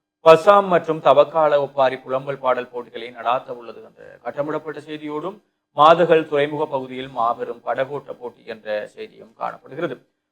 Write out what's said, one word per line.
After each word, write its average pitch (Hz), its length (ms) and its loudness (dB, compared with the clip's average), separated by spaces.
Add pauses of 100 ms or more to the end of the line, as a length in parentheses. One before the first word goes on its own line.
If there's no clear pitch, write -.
(240)
பசாம் 190 440 6
மற்றும் 165 340 0
தவக்கால 147 560 4
ஒப்பாரி 135 380 0
புலம்பல் 131 440 -8
பாடல் 123 300 -2
போட்டிகளை 120 380 -12
நடாத்த 123 420 -4
உள்ளது 117 340 -16
என்ற 107 400 -20
கட்டமிடப்பட்ட 151 560 -8
செய்தியோடும், 151 640 -12 (300)
மாதகள் 160 560 4
துறைமுக 151 380 -2
பகுதியில் 131 440 -10
மாபெரும் 120 560 -4
படகோட்ட 135 480 -8
போட்டி 120 320 -16
என்ற 107 420 -10
செய்தியும் 110 460 -20
காணப்படுகிறது. 127 640 -10 (340)